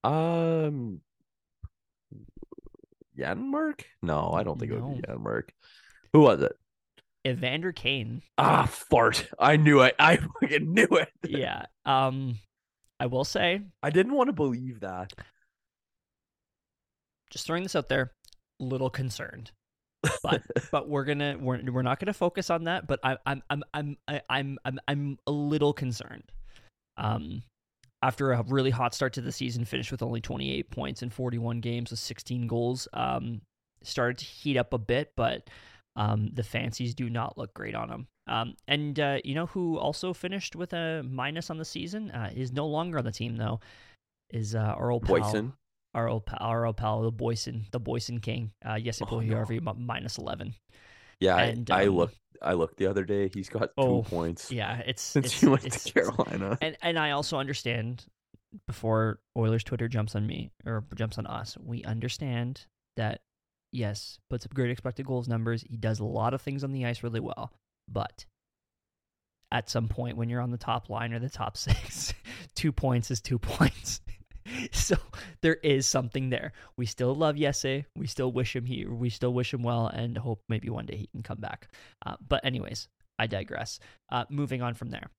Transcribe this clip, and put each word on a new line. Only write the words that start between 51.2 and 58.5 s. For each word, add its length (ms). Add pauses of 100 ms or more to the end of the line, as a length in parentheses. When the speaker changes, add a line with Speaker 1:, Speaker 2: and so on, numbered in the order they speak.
Speaker 1:
Yeah, 160
I, 60
Speaker 2:
And, 280
Speaker 1:
I 160
Speaker 2:
um, 100
Speaker 1:
looked, 200 (240)
I 140
looked 240
the 80
other 180
day. 300
He's 140
got 180
two 120
Speaker 2:
Oh, 240
Speaker 1:
points 500
Speaker 2:
yeah, 340
it's, 160
Speaker 1:
since 240
Speaker 2:
it's, 140
Speaker 1:
he 80
went 180
Speaker 2:
it's, 180
Speaker 1:
to 80
Carolina. 680
Speaker 2:
and, 180
and 180
I 120
also 280
understand, 640 (640)